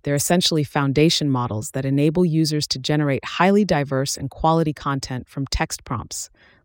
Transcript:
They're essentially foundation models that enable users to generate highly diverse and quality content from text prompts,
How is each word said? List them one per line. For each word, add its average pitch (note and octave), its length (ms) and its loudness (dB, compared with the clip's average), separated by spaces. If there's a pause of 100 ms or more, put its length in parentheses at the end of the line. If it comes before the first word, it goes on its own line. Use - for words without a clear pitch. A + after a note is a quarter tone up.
They're C#3+ 120 0
essentially E3 500 2
foundation D3 680 2
models A#2+ 400 -2
that C3+ 160 -4
enable D3+ 400 2
users D3+ 420 0
to - 100 -6
generate C#3+ 460 0
highly G3+ 400 2
diverse C#3+ 540 -2
and C3+ 100 -6
quality D#3+ 460 0
content C3+ 560 -6
from C#3 160 -8
text - 360 -4
prompts, - 460 -10 (360)